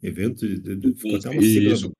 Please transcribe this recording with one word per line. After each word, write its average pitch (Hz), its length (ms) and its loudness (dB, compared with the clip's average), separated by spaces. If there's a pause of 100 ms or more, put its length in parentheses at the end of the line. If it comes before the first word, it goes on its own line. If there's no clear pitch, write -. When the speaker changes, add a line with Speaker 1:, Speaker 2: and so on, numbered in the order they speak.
Speaker 1:
Evento 104 460 -4
de, 98 300 -6
de, 123 180 0
ficou 107 220 -4
até 98 140 -6
uma 101 120 2
sigla 107 300 6
Speaker 2:
Isso, - 280 -2